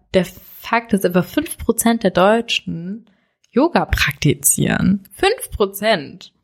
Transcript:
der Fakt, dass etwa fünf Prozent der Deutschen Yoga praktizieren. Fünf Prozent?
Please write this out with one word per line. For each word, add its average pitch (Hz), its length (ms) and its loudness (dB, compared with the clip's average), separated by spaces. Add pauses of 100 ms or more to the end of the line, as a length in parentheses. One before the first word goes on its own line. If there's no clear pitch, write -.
(140)
der 185 100 2
Fakt, - 680 -6
dass 196 100 2
etwa 180 180 2
fünf 302 360 -6
Prozent 233 440 0
der 190 80 2
Deutschen 190 920 0 (460)
Yoga 247 340 2
praktizieren. - 1300 0
Fünf - 380 -2
Prozent? 196 840 -4 (100)